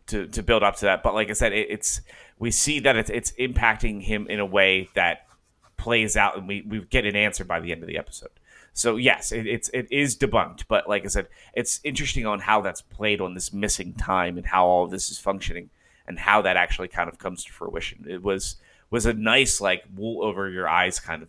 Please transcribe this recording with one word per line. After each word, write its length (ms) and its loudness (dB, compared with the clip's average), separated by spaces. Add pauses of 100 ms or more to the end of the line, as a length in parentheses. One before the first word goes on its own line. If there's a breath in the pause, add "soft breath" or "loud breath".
to, 200 -4
to 140 -6
build 200 4
up 140 4
to 100 -2
that. 160 4
But 120 2
like 160 0
I 20 -6
said, 200 2
it, 180 0
it's, 300 -4 (380 soft breath)
we 140 -2
see 280 0
that 160 6
it's, 140 0
it's 220 -4
impacting 720 0
him 260 -2
in 100 -2
a 80 0
way 480 4
that 320 0 (500)
plays 400 0
out, 200 4
and 120 -10
we, 140 -6
we 200 -8
get 240 0
an 100 -2
answer 280 0
by 160 -2
the 120 -8
end 100 -8
of 60 -12
the 100 -8
episode. 320 -14 (420 soft breath)
So 240 0
yes, 360 2
it, 140 -4
it's, 240 -2
it 220 -4
is 240 0
debunked, 520 0
but 200 2
like 160 -2
I 40 -8
said, 200 -2 (260 soft breath)
it's 300 -4
interesting 420 -2
on 140 0
how 200 4
that's 220 -4
played 380 -2
on 140 -4
this 180 -8
missing 420 -4
time 420 0
and 100 -6
how 200 4
all 220 4
this 220 -6
is 80 -10
functioning 520 -4 (360)
and 120 -10
how 240 4
that 140 2
actually 320 0
kind 200 -4
of 100 -12
comes 260 -8
to 80 -18
fruition. 560 -10
It 140 -10
was, 340 -2 (340)
was 160 0
a 60 4
nice, 480 2
like, 240 0 (120)
wool 280 -4
over 240 -2
your 200 -4
eyes 320 2
kind 220 -8
of 60 -20